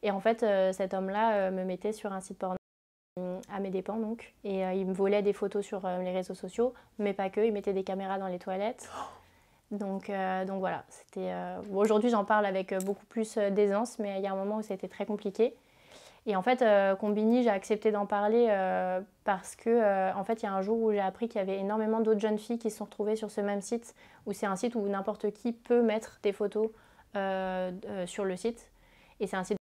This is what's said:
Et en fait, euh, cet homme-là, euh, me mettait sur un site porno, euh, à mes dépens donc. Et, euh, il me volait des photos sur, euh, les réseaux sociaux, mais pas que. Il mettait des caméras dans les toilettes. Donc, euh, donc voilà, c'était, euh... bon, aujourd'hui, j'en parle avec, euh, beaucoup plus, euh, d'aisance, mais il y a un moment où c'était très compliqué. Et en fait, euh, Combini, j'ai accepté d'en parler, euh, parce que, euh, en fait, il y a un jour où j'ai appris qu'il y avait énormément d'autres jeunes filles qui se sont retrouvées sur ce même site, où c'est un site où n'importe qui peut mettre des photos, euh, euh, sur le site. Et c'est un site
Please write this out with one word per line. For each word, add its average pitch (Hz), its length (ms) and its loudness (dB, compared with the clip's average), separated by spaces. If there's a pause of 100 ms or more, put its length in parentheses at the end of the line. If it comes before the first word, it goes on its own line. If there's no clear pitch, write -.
Et 214 80 0
en 196 100 0
fait, 233 220 2
euh, 190 300 4
cet 190 220 -2
homme-là, 202 380 2
euh, 190 180 2
me 185 140 -2
mettait 190 280 -4
sur 214 200 -6
un 190 80 -6
site - 180 -14
porno, 185 180 -4 (640)
euh, 180 220 -6 (120)
à 202 60 -6
mes 196 120 -4
dépens 190 260 -4
donc. 226 380 -6 (100)
Et, 190 200 -2
euh, 185 100 -2
il 190 120 0
me 190 60 -2
volait 202 300 2
des 202 100 2
photos 202 320 -2
sur, 196 220 -8
euh, 180 160 -2
les 180 100 -4
réseaux 185 220 -4
sociaux, 233 400 -2 (240)
mais 202 160 0
pas 190 160 -2
que. 208 100 -2
Il 220 120 4
mettait 202 200 -2
des 190 100 -2
caméras 190 360 -4
dans 196 100 -4
les 180 100 -6
toilettes. 196 500 -6 (840)
Donc, 196 380 -6
euh, 190 380 -2
donc 196 140 -4
voilà, 175 280 -4
c'était, - 420 -10
euh... 180 380 -8
bon, 196 120 0
aujourd'hui, 214 280 4
j'en 214 160 2
parle 214 220 4
avec, 190 260 -2
euh, 190 80 0
beaucoup 196 240 -4
plus, 220 320 -4
euh, 202 140 2
d'aisance, 208 480 2
mais 202 200 -4
il 196 40 -4
y 196 40 -2
a 190 60 -2
un 190 40 -2
moment 202 220 -2
où 214 40 -6
c'était 190 260 -8
très - 160 -6
compliqué. 208 500 0 (720)
Et 208 100 0
en 185 60 0
fait, 247 200 2
euh, 196 320 6
Combini, 214 480 2
j'ai 233 80 4
accepté 208 400 2
d'en 202 160 0
parler, 214 420 4
euh, 185 520 2 (240)
parce 190 320 -2
que, - 120 -4
euh, 202 460 4
en 196 100 -4
fait, 226 180 -2
il 220 40 -4
y - 20 -2
a 196 60 -2
un 190 80 2
jour 220 180 2
où 220 120 4
j'ai 202 80 2
appris 190 280 -2
qu'il 226 100 -4
y 196 40 0
avait 190 160 -2
énormément 214 420 0
d'autres 220 200 4
jeunes 214 180 0
filles 233 200 -4
qui 226 120 -2
se 214 80 -14
sont 214 60 -6
retrouvées 214 320 -2
sur 214 140 -6
ce 208 120 -2
même 202 180 0
site, 233 340 -6 (320)
où 208 60 -4
c'est 208 140 -2
un 196 100 0
site 240 180 -2
où 202 140 0
n'importe 202 440 -2
qui 233 200 -6
peut 240 300 4
mettre 220 400 0
des 208 100 2
photos, 214 380 0 (460)
euh, 190 540 -2 (180)
euh, 190 180 -4
sur 202 180 -4
le 185 120 0
site. - 340 -4 (500)
Et 202 60 -2
c'est 196 100 -4
un 185 80 -2
site 196 220 -2